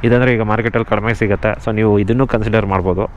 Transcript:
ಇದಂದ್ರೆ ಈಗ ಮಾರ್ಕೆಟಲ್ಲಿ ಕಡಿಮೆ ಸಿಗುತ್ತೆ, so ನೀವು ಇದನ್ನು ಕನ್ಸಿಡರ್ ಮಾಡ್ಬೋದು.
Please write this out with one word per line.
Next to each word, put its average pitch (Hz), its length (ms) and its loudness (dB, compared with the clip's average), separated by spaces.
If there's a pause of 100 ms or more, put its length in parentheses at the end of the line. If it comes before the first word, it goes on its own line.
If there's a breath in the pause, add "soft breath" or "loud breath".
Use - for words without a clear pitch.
ಇದಂದ್ರೆ 123 300 2
ಈಗ 110 80 -2
ಮಾರ್ಕೆಟಲ್ಲಿ 110 480 -2
ಕಡಿಮೆ 110 240 0
ಸಿಗುತ್ತೆ, 104 380 0 (120)
so 113 100 -2
ನೀವು 107 240 2
ಇದನ್ನು 117 280 2
ಕನ್ಸಿಡರ್ 110 400 0
ಮಾಡ್ಬೋದು. 95 380 0 (120)